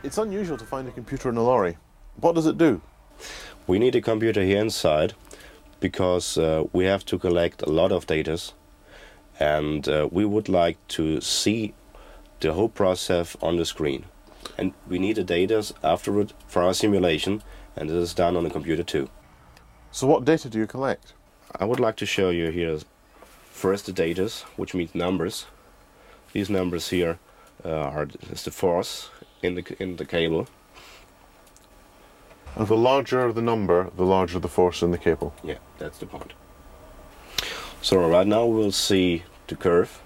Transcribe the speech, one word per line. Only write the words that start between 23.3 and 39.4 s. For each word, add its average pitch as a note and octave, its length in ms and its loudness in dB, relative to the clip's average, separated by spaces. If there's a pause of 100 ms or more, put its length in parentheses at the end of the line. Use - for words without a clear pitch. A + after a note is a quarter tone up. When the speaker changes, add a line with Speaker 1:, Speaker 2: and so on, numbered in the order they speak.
Speaker 2:
first G2 360 -2
the F#2+ 80 -10
datas, F#2 480 -2 (160)
which F#2+ 160 -8
means F2 200 -4
numbers. F2 520 -2 (880)
These G2+ 160 -2
numbers F2+ 400 -2
here, F2 280 0 (460)
uh, E2+ 60 -6
are, D2 380 -4 (220)
is - 120 -10
the - 80 -8
force - 580 -2 (320)
in F2+ 160 -2
the, F2 80 -10 (180)
in F2+ 140 -6
the F2+ 80 -8
cable. E2 420 0 (2000)
Speaker 1:
And G2+ 140 -2
the A2 80 4
larger B2+ 560 2
the A#2 100 -2
number, F#2 540 2
the F2+ 80 2
larger F#2 340 2
the F2 100 -4
force F2+ 340 2
in F2 100 2
the E2+ 60 -2
cable. D#2 440 -2
Speaker 2:
Yeah, D#2+ 160 -10 (200)
that's D#2 200 -12
the - 80 -14
point. - 260 -16 (1500)
So F2+ 280 2
right F2+ 180 6
now A2 200 2
we'll A2 240 2
see F2+ 540 2 (240)